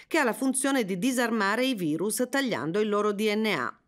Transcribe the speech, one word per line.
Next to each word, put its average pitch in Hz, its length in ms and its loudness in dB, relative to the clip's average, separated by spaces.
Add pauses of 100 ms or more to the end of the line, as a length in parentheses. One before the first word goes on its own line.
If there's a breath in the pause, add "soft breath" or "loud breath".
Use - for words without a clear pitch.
che - 120 -2
ha 294 80 4
la 220 80 2
funzione 269 500 0
di 190 140 -2
disarmare 233 680 0
i 262 100 0
virus 185 540 -2
tagliando 196 520 0
il 220 80 0
loro 208 240 2
D 208 200 0
N 214 120 0
A. 151 420 -2